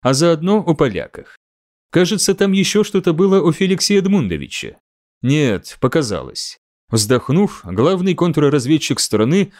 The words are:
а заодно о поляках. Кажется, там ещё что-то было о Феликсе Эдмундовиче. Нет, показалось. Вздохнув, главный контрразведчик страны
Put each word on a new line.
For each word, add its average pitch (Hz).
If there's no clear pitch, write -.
а 131
заодно 170
о 170
поляках. 92
Кажется, 180
там 196
ещё 196
что-то 185
было 190
о 160
Феликсе 190
Эдмундовиче. 104
Нет, 127
показалось. 107
Вздохнув, 123
главный 175
контрразведчик 147
страны 131